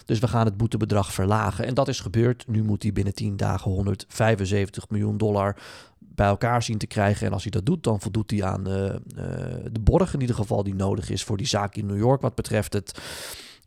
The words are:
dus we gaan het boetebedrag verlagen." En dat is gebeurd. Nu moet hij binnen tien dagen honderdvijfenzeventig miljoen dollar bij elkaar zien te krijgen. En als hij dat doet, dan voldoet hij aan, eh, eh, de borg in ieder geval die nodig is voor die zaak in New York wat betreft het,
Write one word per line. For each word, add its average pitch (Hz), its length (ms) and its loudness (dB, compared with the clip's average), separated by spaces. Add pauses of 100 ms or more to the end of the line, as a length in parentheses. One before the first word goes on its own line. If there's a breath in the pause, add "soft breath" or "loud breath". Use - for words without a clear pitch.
dus 120 140 0
we 113 100 2
gaan 113 160 2
het 104 120 2
boetebedrag 104 560 0
verlagen." 104 540 0
En 127 80 -4
dat 135 140 2
is 127 120 -4
gebeurd. 113 460 2
Nu 110 160 0
moet 104 200 0
hij 107 100 0
binnen 101 220 0
tien 104 220 -4
dagen 98 340 -2
honderdvijfenzeventig 98 1160 0
miljoen 104 280 -2
dollar 101 400 2 (420 loud breath)
bij - 280 0
elkaar 117 360 2
zien 110 160 -2
te 110 80 -4
krijgen. 104 400 2
En 98 60 -2
als 90 100 -4
hij 104 80 -6
dat 95 160 -2
doet, 165 180 0
dan 107 160 0
voldoet 107 300 -2
hij 101 140 0
aan, 95 220 -2
eh, 95 200 0
eh, 95 80 -4 (760)
de 110 80 -4
borg 170 340 6
in 151 60 0
ieder 120 160 0
geval 110 260 0
die 98 120 -2
nodig 98 360 0
is 101 140 -2
voor 104 120 -2
die 98 100 -4
zaak 101 300 0
in 104 100 -4
New 101 120 -2
York 127 220 4
wat 117 140 -2
betreft - 380 -2
het, - 260 -6 (680 loud breath)